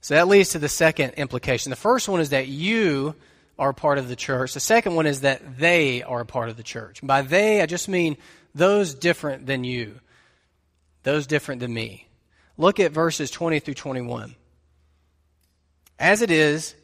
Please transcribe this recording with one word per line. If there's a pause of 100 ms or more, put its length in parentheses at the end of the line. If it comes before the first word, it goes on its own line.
So
that
leads
to
the
second
implication.
The
first
one
is
that
you (440)
are
a
part
of
the
church.
The
second
one
is
that
they
are
a
part
of
the
church.
By
they,
I
just
mean (360)
those
different
than
you, (1040)
those
different
than
me. (500)
Look
at
verses
twenty
through
twenty-one. (1700)
"As
it
is